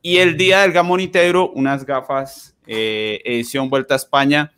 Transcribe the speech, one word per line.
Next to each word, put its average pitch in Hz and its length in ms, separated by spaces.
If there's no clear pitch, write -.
Y 175 160
el 180 180
día 185 260
del 185 100
Gamoniteiro, 175 800
unas 135 340
gafas, 135 720
eh, 110 580
edición 120 460
Vuelta 135 260
a - 20
España 143 600